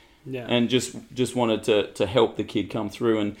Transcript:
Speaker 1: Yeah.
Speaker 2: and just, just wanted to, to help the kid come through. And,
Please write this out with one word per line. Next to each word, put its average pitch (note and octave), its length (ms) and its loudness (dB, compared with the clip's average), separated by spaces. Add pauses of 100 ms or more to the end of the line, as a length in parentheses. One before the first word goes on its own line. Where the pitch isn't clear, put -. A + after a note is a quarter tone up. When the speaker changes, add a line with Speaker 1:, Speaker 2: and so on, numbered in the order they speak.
(260)
Speaker 1:
Yeah. C3 220 -10
Speaker 2:
and A#2+ 200 2
just, B2 260 0 (200)
just B2 200 -2
wanted A2+ 300 0
to, G#2 300 4
to G#2 120 0
help A2 300 2
the G#2 80 -2
kid G2+ 260 -4
come G#2+ 200 -4
through. A2+ 300 0
And, G#2 200 -4